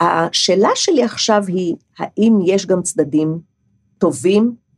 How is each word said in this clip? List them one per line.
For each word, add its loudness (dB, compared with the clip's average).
השאלה 0
שלי 0
עכשיו 0
היא, -4
האם 2
יש 0
גם 0
צדדים -2
טובים 0